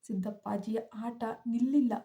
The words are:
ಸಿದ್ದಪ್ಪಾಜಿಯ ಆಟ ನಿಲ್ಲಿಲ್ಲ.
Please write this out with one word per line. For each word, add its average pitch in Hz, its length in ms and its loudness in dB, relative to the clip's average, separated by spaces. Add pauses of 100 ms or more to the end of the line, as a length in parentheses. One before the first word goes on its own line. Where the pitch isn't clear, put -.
ಸಿದ್ದಪ್ಪಾಜಿಯ 208 760 -4 (160)
ಆಟ 233 300 -6 (220)
ನಿಲ್ಲಿಲ್ಲ. 240 460 4 (120)